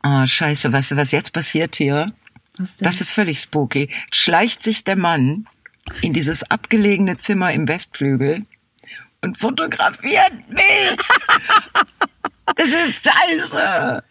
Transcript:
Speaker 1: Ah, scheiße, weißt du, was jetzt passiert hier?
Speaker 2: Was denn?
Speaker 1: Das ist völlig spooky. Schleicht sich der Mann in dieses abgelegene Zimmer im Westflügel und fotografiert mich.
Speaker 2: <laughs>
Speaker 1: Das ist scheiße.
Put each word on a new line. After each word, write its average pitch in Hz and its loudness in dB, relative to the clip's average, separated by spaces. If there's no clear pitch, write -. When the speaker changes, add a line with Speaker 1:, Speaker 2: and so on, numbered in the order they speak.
Speaker 1:
Ah, 139 4
scheiße, 147 0
weißt 139 0
du, 139 -2
was 143 0
jetzt - -2
passiert 156 -2
hier? 147 0
Speaker 2:
Was 185 -8
denn? 190 -4
Speaker 1:
Das 175 0
ist - 0
völlig 170 0
spooky. 139 -2
Schleicht 175 2
sich 220 -2
der 196 0
Mann 170 0
in 165 -2
dieses 156 0
abgelegene 202 2
Zimmer 185 0
im 156 -2
Westflügel 143 -2
und 277 -8
fotografiert 277 0
mich. 392 2
Speaker 2:
<laughs> - 0
Speaker 1:
Das 311 2
ist 320 0
scheiße. - 0